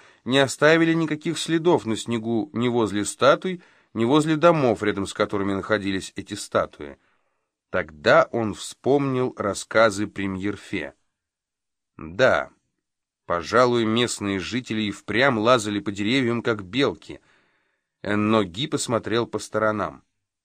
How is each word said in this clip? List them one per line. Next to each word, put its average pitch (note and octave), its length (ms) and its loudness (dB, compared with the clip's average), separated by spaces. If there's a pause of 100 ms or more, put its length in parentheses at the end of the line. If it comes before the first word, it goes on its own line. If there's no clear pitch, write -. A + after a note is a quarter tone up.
(240)
не C3 160 2
оставили E3 540 4
никаких D#3 460 -2
следов D#3+ 460 2
на A2 100 -2
снегу A2+ 580 -4
ни A#2+ 140 0
возле G#2 380 0
статуй, F3 580 2 (320)
ни A2+ 100 0
возле D3+ 300 2
домов, D3 480 4
рядом G2 240 -2
с - 60 -12
которыми G2+ 400 -2
находились G2 640 -4
эти G2+ 200 -10
статуи. D2 640 -6 (720)
Тогда F2+ 640 2
он A2 240 -2
вспомнил C3 840 -2
рассказы G2+ 680 2
Премьер-Фе. F#2+ 880 -6 (1000)
Да, F2 520 0 (760)
пожалуй, A2+ 600 2
местные G#2+ 540 -2
жители A2 440 -4
и G2+ 80 -2
впрямь A#2+ 460 0
лазали G#2+ 420 2
по G2+ 120 -6
деревьям, A#2 500 -2
как G#2+ 220 -4
белки. G2+ 560 -4 (840)
Энно G#2 420 0
Ги F#2 240 -6
посмотрел A2+ 600 -2
по G#2+ 100 -8
сторонам. G#2 680 -4 (420)